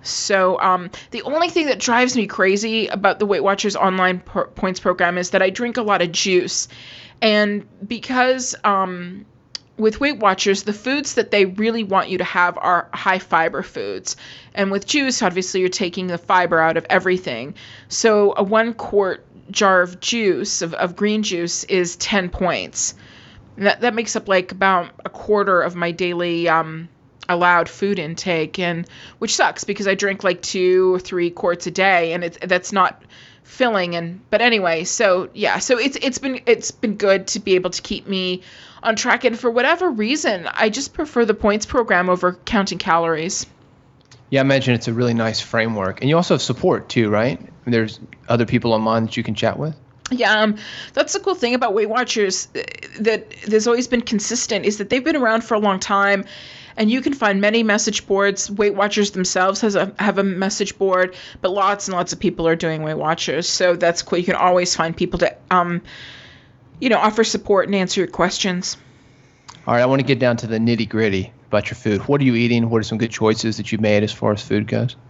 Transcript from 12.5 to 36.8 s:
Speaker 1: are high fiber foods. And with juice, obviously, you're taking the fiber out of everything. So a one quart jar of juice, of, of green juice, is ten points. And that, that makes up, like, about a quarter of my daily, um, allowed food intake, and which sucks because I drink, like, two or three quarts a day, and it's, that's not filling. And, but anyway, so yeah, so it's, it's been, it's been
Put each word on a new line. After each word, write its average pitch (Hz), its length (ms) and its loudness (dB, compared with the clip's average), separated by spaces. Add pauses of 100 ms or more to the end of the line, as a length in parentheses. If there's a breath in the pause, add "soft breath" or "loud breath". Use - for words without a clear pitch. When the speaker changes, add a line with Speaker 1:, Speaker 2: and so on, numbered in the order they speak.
Speaker 1:
are 175 380 0
high 185 240 0
fiber 170 440 0
foods. 101 540 -8 (380 loud breath)
And 196 160 0
with 196 160 -2
juice, 269 340 0
obviously, 185 400 0
you're 185 80 2
taking 185 380 -4
the 170 120 -4
fiber 175 420 2
out 160 180 2
of 160 100 -6
everything. 180 680 -2 (340 loud breath)
So 208 500 4
a 208 40 2
one 220 300 2
quart 196 540 -2 (240)
jar 190 320 4
of 180 180 -4
juice, 202 600 0
of, 165 120 -6
of 175 220 -4
green 214 260 0
juice, 170 420 -4
is 180 320 0
ten 185 340 -2
points. 123 640 -4 (640 loud breath)
And 196 80 0
that, - 160 2
that 233 120 0
makes 226 220 -4
up, 208 120 -6
like, 185 220 2
about 190 420 0 (120)
a - 60 -8
quarter 196 500 2
of 180 160 -2
my 175 140 -2
daily, 175 580 -2
um, 160 400 0 (420)
allowed 175 380 4
food 196 320 -2
intake, 160 580 -4
and 175 300 -4 (300 loud breath)
which - 180 -4
sucks 202 260 2
because 202 240 -4
I 190 80 2
drink, 196 300 -4
like, 180 180 0
two 185 500 2
or 180 60 2
three 175 320 -2
quarts 175 360 -2
a 180 40 -4
day, 180 420 2
and 175 120 -4
it's, 170 180 -8
that's 180 300 -2
not 185 300 0 (420 loud breath)
filling. 196 500 0
And, 170 260 -8 (100)
but 214 120 2
anyway, 185 400 2
so 185 500 0
yeah, 165 260 0
so 247 200 0
it's, 269 240 -2
it's 254 160 -2
been, 262 280 -6
it's 233 260 2
been 208 240 -4